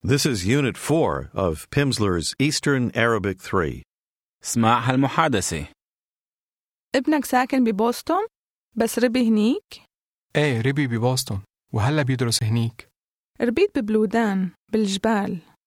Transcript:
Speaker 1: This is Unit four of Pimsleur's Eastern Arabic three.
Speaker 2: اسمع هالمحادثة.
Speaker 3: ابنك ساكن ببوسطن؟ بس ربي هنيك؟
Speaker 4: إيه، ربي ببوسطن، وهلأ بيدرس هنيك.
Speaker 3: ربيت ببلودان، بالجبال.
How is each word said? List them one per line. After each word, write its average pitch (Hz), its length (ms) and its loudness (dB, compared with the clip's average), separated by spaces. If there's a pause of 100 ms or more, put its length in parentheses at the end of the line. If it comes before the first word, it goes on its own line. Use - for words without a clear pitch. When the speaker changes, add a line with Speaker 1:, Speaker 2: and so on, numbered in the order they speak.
Speaker 1:
This 139 220 0
is 104 220 -2
Unit 123 320 0
four 95 560 -2
of 87 340 -2
Pimsleur's 107 720 -2
Eastern 135 580 0
Arabic 113 420 0
three. 71 440 -2 (600)
Speaker 2:
اسمع 117 460 2
هالمحادثة. 131 840 0 (1200)
Speaker 3:
ابنك 285 300 0
ساكن 262 400 0
ببوسطن؟ 240 640 0 (500)
بس 226 220 0
ربي 240 300 2
هنيك؟ 226 560 0 (520)
Speaker 4:
إيه، 143 240 2
ربي 139 260 0
ببوسطن، 117 580 -2 (300)
وهلأ 139 280 2
بيدرس 123 400 0
هنيك. 117 460 -2 (520)
Speaker 3:
ربيت 285 380 2
ببلودان، 214 760 0 (180)
بالجبال. 202 840 -2 (100)